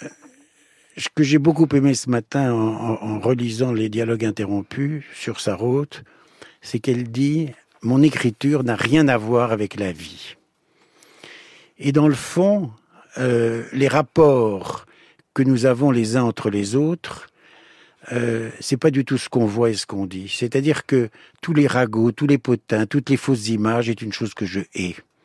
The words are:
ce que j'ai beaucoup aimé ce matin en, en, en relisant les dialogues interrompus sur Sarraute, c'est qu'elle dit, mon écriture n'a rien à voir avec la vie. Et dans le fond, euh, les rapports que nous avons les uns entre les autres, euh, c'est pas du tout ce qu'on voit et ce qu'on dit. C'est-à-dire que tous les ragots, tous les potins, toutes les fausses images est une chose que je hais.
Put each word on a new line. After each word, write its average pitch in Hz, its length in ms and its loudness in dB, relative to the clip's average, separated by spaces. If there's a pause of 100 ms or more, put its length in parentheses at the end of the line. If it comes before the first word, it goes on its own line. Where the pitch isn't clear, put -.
(1000)
ce - 160 -6
que 151 80 2
j'ai 147 160 4
beaucoup 156 360 4
aimé 139 200 4
ce 123 160 -4
matin 123 420 0
en, 113 60 0
en, 110 400 -2 (180)
en 104 40 -8
relisant 120 520 0
les 110 160 -2
dialogues 113 380 -2
interrompus 107 760 -4 (120)
sur - 260 -10
Sarraute, 123 640 -2 (560)
c'est - 180 -6
qu'elle 123 320 -2
dit, 143 380 -2 (340)
mon 127 200 4
écriture 139 600 2
n'a 120 140 0
rien 143 320 4
à 127 80 4
voir 117 360 2
avec 104 260 -2
la 98 140 -2
vie. - 440 -16 (1400)
Et 143 140 0
dans 151 160 6
le 143 60 4
fond, 185 560 0 (480)
euh, 117 540 0
les 135 160 2
rapports 127 960 2 (500)
que 139 80 2
nous 127 240 2
avons 131 240 4
les 117 260 0
uns 127 80 2
entre 113 260 -2
les 101 260 -2
autres, 156 520 -4 (840)
euh, 117 380 -2 (100)
c'est - 160 -2
pas 156 140 2
du 135 140 0
tout 131 140 -2
ce - 100 -10
qu'on 117 180 2
voit 113 240 0
et 110 40 -2
ce 98 120 -8
qu'on 98 200 -6
dit. 95 220 -12
C'est-à-dire 135 560 -2
que 123 240 2 (320)
tous 165 140 -2
les 147 120 4
ragots, 117 460 2
tous 147 140 -2
les 143 120 4
potins, 117 480 -2
toutes 139 220 -2
les 139 80 2
fausses 113 320 -2
images 113 400 0
est 113 140 -4
une 107 100 -8
chose 110 220 -8
que 104 120 -6
je 92 140 -6 (140)
hais. 90 220 -6 (280)